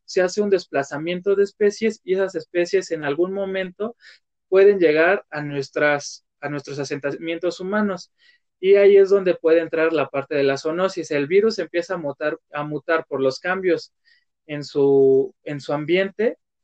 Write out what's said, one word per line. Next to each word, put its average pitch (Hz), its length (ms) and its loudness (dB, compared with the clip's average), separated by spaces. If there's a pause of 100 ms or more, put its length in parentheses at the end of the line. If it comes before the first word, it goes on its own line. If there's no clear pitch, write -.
se - 160 -2
hace 180 200 0
un 202 100 -2
desplazamiento 175 840 -2
de 196 80 2
especies 208 600 -2
y 180 100 -4
esas 185 220 -2
especies 175 560 -2
en 156 140 -6
algún 170 280 -2
momento 190 640 -8 (540)
pueden 196 300 6
llegar 165 520 2
a 151 120 -8
nuestras, 147 840 -4 (160)
a 143 80 -8
nuestros 143 300 -10
asentamientos 165 840 -6
humanos. 196 500 -4 (480)
Y 190 160 4
ahí 202 220 8
es 196 120 6
donde 185 260 2
puede 165 260 4
entrar 160 320 0
la 143 160 -2
parte 139 260 -6
de 139 80 2
la 139 140 0
zoonosis. 170 540 -4
El 143 160 -2
virus 202 320 2
empieza 170 360 -4
a - 20 -4
mutar, 151 420 -6 (140)
a 147 100 -6
mutar 151 440 -4
por 135 140 -6
los 135 180 0
cambios 185 540 -2 (540)
en 147 160 -10
su, 139 800 2
en 147 180 -10
su 147 120 -8
ambiente, 190 640 -2 (260)